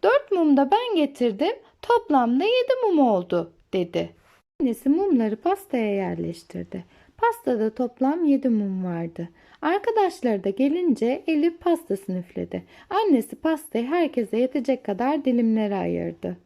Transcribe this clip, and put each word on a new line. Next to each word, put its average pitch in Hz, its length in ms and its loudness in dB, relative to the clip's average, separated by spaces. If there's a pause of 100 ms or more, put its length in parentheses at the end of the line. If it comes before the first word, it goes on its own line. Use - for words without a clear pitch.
Dört 539 280 2
mum 320 260 4
da 277 140 2
ben 453 240 0
getirdim, 285 600 0 (260)
toplamda 294 600 2
yedi 494 300 2 (120)
mum 370 140 4
oldu." 180 540 2 (200)
dedi. 175 360 -2 (500)
Annesi 254 300 -2
mumları 277 460 2
pastaya 240 600 -2
yerleştirdi. 175 920 -6 (320)
Pastada 240 580 0
toplam 262 500 -2
yedi 277 240 2
mum 196 360 -2
vardı. 170 440 -8 (320)
Arkadaşları 349 800 0
da 202 60 0
gelince 269 760 0
Elif 330 320 0
pastasını 202 600 -2
üfledi. 180 440 -8 (260)
Annesi 359 460 0
pastayı 294 500 -4
herkese 269 520 -2
yetecek 254 460 -2
kadar 254 420 -2
dilimlere 220 500 0
ayırdı. 175 720 -6